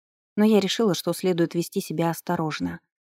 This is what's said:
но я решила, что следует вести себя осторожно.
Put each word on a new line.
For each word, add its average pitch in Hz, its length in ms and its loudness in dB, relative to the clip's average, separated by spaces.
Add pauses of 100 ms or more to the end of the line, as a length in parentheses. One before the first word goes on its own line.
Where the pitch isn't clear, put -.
(360)
но 208 80 4
я 214 160 6
решила, 190 340 2
что - 180 -4
следует 170 420 0
вести 175 260 -4
себя 165 300 -2
осторожно. 170 680 -4 (320)